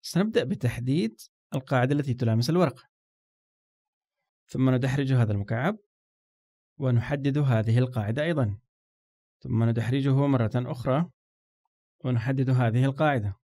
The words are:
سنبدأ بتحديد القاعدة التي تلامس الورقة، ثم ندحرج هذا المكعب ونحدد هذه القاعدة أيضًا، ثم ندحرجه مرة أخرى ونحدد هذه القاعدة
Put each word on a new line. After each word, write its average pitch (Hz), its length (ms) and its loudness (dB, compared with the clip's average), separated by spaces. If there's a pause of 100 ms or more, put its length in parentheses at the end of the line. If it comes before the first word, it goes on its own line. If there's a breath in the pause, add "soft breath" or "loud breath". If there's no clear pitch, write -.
سنبدأ 202 420 0
بتحديد 135 760 -2 (320)
القاعدة 131 420 0
التي 139 180 0
تلامس 117 360 2
الورقة، 165 340 0 (1600)
ثم 131 220 0
ندحرج 131 440 0
هذا 117 200 2
المكعب 117 440 -2 (1000)
ونحدد 135 600 0
هذه 117 420 2
القاعدة 123 440 -2
أيضًا، 139 340 -2 (840)
ثم 113 240 -2
ندحرجه 135 640 0
مرة 123 280 2
أخرى 127 540 -2 (960)
ونحدد 127 460 0
هذه 127 360 2
القاعدة 135 580 0